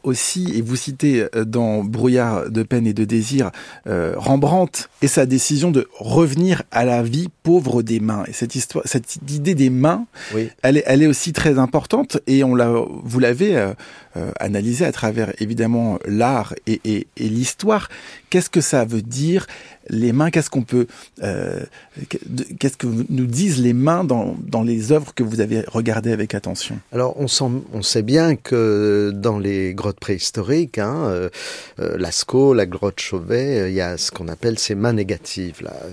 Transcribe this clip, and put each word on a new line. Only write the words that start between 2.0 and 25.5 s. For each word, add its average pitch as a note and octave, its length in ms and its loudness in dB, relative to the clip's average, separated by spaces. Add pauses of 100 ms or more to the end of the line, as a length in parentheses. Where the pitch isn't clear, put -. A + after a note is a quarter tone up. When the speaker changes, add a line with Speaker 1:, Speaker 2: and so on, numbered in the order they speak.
Speaker 1:
de A2 140 0
peine A#2 240 0
et G#2 60 2
de G#2+ 100 0
désir, A2+ 480 0 (360)
euh, F2 280 -2
Rembrandt C#3+ 720 2 (160)
et C#3 80 4
sa C#3 160 4
décision C3+ 440 2
de C#3 200 2 (100)
revenir D3+ 720 2
à A#2 140 2
la A#2+ 180 2
vie C#3 240 -2 (160)
pauvre C#3 380 4
des A2+ 180 0
mains. G#2+ 300 0
Et - 20 -12
cette A#2 240 -6
histoire, C3 320 -4
cette - 300 -4 (120)
idée D3 240 0
des C3+ 160 4
mains, D#3 360 2 (280)
Speaker 2:
Oui. A2+ 140 -2 (140)
Speaker 1:
elle C#3 160 6
est, D3 80 4
elle C#3 180 6
est D#3 40 6
aussi D3+ 260 0
très C#3+ 260 2
importante, G3+ 640 0
et C3+ 200 4
on B2+ 100 4
l'a, A#2 180 4 (300)
vous A#2 160 -2
l'avez, C3 380 4
euh, G2 160 0 (420)
euh, E2+ 240 -6
analysée A2+ 460 -2
à C#3 80 0
travers A2 480 -2
évidemment A2+ 640 0
l'art A2+ 480 0 (140)
et, A2+ 180 0
et, G#2+ 220 -2 (100)
et A#2+ 100 -2
l'histoire. D#3+ 640 0 (400)
Qu'est-ce F3+ 200 2
que E3+ 120 2
ça C3 240 2
veut A2+ 160 -2
dire, C#3 460 -2 (420)
les A2+ 240 2
mains ? D3+ 160 2
Qu'est-ce D#3+ 220 0
qu'on C3+ 100 0
peut, A#2+ 240 2 (380)
euh, - 360 -4 (500)
que-, - 160 -6
de-, B2 200 -6 (140)
qu'est-ce C3+ 180 -2
que - 100 -6
nous B2 380 -2
disent C#3 360 0
les A#2+ 120 4
mains D#3 300 2
dans, A2+ 360 0
dans - 220 -2
les A2+ 300 0
œuvres D3+ 240 2
que B2+ 80 0
vous A2 180 -2
avez A2 260 0